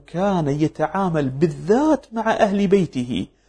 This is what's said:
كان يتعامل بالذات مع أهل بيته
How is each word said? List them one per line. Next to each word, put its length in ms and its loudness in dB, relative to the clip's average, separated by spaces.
كان 420 -2
يتعامل 800 -2
بالذات 840 0
مع 180 -2
أهل 360 2
بيته 600 0